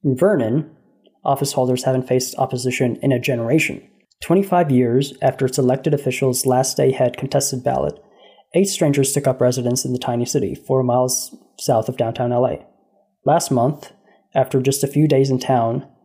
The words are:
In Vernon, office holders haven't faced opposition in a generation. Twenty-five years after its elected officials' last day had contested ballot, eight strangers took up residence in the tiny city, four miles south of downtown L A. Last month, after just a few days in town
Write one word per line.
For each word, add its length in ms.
In 140
Vernon, 520
office 300
holders 320
haven't 240
faced 280
opposition 640
in 120
a 60
generation. 640
Twenty-five 480
years 520
after 240
its 120
elected 360
officials' 520
last 300
day 160
had 240
contested 480
ballot, 340
eight 140
strangers 460
took 120
up 140
residence 460
in 80
the 60
tiny 260
city, 280
four 300
miles 500
south 300
of 80
downtown 380
L 120
A. 200
Last 260
month, 420
after 260
just 220
a 40
few 200
days 220
in 100
town 480